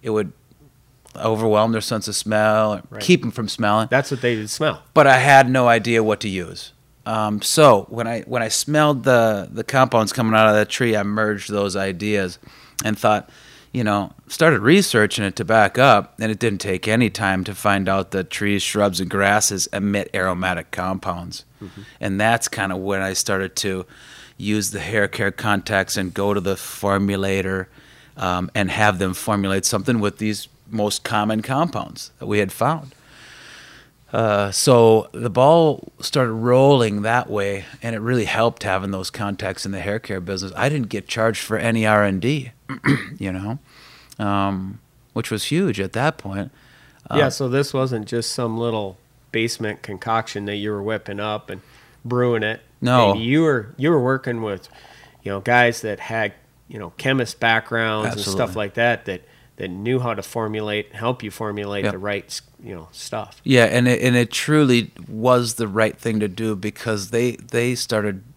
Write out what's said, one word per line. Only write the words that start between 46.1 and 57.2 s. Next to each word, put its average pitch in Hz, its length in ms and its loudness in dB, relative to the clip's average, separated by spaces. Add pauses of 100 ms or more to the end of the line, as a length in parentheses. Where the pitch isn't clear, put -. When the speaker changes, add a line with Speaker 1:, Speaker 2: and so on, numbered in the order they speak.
Speaker 1:
point. 98 320 -8 (640)
Speaker 2:
Yeah, 147 120 4
Speaker 1:
Uh, 127 40 0
Speaker 2:
so 131 180 -4
this 139 240 0
wasn't 127 340 -2
just 117 260 -4
some 113 260 -4
little 110 400 -4 (340)
basement 113 500 -4
concoction 110 600 -4
that 104 120 -6
you 104 140 -6
were 101 120 -6
whipping 104 360 -6
up 107 300 -6
and 95 140 -12 (420)
brewing 120 380 0
it. 110 180 -2 (220)
Speaker 1:
No. 120 300 6
Speaker 2:
And 110 100 0
you 135 200 2
were, 127 360 0
you 139 120 0
were 156 120 4
working 123 400 -2
with, 101 260 -6 (540)
you 98 100 -6
know, 98 80 -4
guys 120 420 4
that 107 180 -6
had, 110 340 -4 (340)
you 120 100 -14
know, 90 200 -12
chemist 131 420 -2